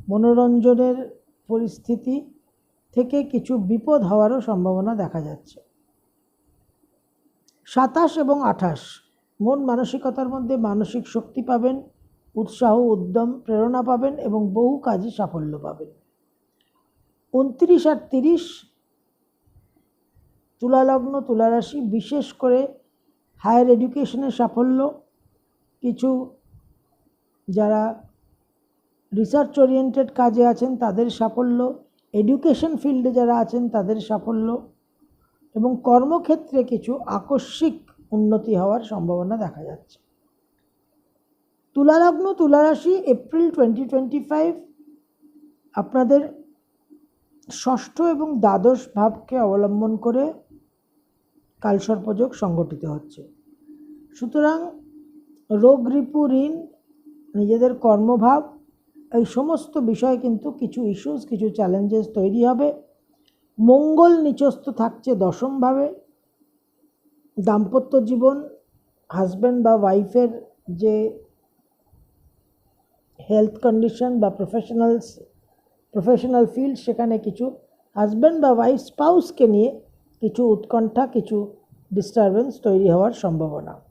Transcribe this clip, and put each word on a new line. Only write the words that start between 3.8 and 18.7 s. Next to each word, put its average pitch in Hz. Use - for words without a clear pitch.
হওয়ারও 214
সম্ভাবনা 190
দেখা 165
যাচ্ছে। -
সাতাশ 302
এবং 285
আঠাশ, 190
মন 269
মানসিকতার 254
মধ্যে 262
মানসিক 220
শক্তি 233
পাবেন, 254
উৎসাহ, 220
উদ্যম, 233
প্রেরণা 240
পাবেন 254
এবং 208
বহু 247
কাজে 226
সাফল্য 156
পাবেন। 156
ঊনত্রিশ 302
আর 302
তিরিশ, -